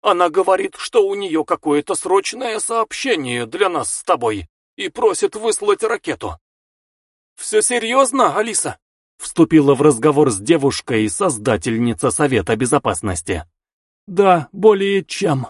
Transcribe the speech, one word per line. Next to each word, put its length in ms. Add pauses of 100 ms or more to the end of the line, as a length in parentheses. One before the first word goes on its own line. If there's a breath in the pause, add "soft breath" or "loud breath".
"Она 300
говорит, 480
что 280
у 80
неё 300
какое-то 500
срочное 640
сообщение 840
для 240
нас 260
с 100
тобой 440 (280)
и 120
просит 480
выслать 460
ракету". 560 (960)
"Всё 240
серьёзно, 760
Алиса?" 420 (460)
вступила 500
в 80
разговор 480
с 80
девушкой 720
создательница 1000
Совета 460
Безопасности. 880 (640)
"Да, 460
более 520
чем". 460